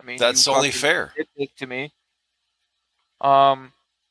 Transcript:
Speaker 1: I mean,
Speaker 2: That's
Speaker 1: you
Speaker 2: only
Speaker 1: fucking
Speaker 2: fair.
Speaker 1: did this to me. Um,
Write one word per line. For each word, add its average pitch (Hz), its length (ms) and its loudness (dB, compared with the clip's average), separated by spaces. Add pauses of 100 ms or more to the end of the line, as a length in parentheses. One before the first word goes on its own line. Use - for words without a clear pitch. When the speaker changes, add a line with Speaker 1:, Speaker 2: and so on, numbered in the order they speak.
Speaker 1:
I - 40 -20
mean, 123 140 -14
Speaker 2:
That's 123 280 2
Speaker 1:
you 139 60 -2
Speaker 2:
only 135 180 2
Speaker 1:
fucking 127 100 -6
Speaker 2:
fair. 147 360 -2
Speaker 1:
did 156 200 -8
this 143 120 -8 (100)
to 135 80 -10
me. 131 260 -10 (1300)
Um, 135 520 2 (380)